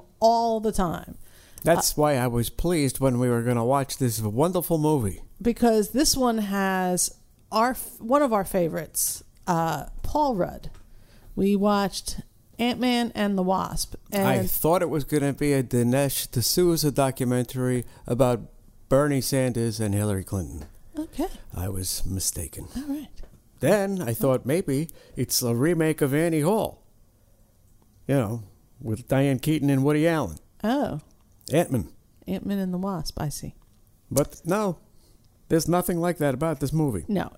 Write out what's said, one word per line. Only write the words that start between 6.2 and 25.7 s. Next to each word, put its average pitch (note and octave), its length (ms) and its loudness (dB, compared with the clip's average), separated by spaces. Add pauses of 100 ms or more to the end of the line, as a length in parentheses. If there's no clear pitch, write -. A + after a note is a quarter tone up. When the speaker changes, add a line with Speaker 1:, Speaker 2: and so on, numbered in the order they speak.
Speaker 1:
has F#3+ 760 0 (360)
our A3+ 200 2
f-, - 300 -10
one B3+ 200 2
of B3+ 120 0
our G3+ 100 2
favorites, - 800 -4 (240)
uh, E3 380 0 (160)
Paul C#4+ 340 0
Rudd. - 340 -4 (640)
We G3 200 2
watched G3+ 640 0 (400)
Ant-Man A#3+ 560 0
and G3+ 220 0
the F#3 60 2
Wasp. F3+ 520 -2 (160)
And G3 160 2
Speaker 2:
I F#3+ 180 2
thought F3 360 2
it E3 80 0
was C#3 140 -2
gonna C#3+ 300 0
be D3 200 0
a C3+ 100 4
Dinesh B2 680 0
D'Souza D#3+ 600 2
documentary B2+ 920 0 (200)
about B2 360 2 (480)
Bernie C#3 320 4
Sanders A#2 580 0
and G#2+ 140 0
Hillary G2+ 300 0
Clinton. D#2+ 420 -6 (320)
Speaker 1:
Okay. D#4 300 -4 (280)
Speaker 2:
I F#2 140 -4
was F#2 360 -4
mistaken. - 680 -4
Speaker 1:
All C4 80 -6
right. C#4+ 240 -6 (540)
Speaker 2:
Then G3 400 2
I A#2 120 -4
thought B2+ 320 0
maybe D3 440 -2 (260)
it's - 260 -2
a A#2+ 140 0
remake D#3 460 0